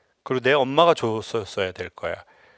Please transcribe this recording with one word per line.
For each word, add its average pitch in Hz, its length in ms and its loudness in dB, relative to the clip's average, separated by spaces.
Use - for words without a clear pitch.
그리고 131 200 -2
내 131 100 4
엄마가 147 400 4
줬었어야 107 760 -4
될 90 180 -10
거야. - 260 -8